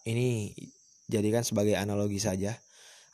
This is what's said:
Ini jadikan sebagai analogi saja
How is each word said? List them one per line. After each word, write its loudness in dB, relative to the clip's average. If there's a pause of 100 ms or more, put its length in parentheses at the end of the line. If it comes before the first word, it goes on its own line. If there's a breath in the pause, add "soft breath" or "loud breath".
Ini 0 (640)
jadikan 2
sebagai 2
analogi 0
saja -2 (580 loud breath)